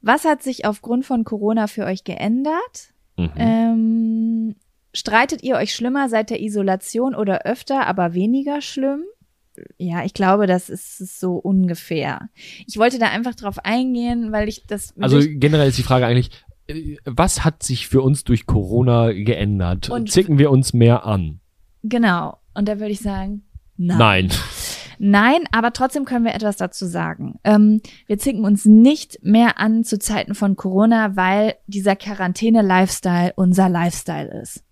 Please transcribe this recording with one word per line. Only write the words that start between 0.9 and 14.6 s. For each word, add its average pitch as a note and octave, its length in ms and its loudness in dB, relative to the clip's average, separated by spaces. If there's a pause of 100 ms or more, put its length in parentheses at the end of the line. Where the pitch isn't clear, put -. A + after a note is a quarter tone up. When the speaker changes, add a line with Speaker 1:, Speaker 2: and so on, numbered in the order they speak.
Speaker 1:
von A#3 180 -2
Corona G#3+ 440 -2
für G#3 160 -8
euch F#3+ 200 -6
geändert? D4 880 -4 (240)
Speaker 2:
Mhm. E3+ 200 -2
Speaker 1:
Ähm, A3+ 1200 0 (360)
streitet A#3+ 520 0
ihr B3+ 120 -2
euch - 180 -4
schlimmer C4 340 -4
seit A3 220 -2
der - 120 -6
Isolation G#3 720 -4
oder G3 320 -4
öfter, - 400 -4
aber F3+ 260 -2
weniger C4+ 500 -2
schlimm? C#4 400 -6 (760)
Ja, F3 260 -6
ich G3 100 -6
glaube, G3 320 2
das F#3 240 -2
ist - 300 -14
es F#3 200 -14
so F#3 160 -4
ungefähr. F3 920 -4 (360)
Ich - 120 -14
wollte B3 200 2
da A3+ 120 0
einfach A#3 240 -6
drauf - 300 -12
eingehen, A#3+ 680 -4
weil G#3+ 160 -2
ich - 180 -12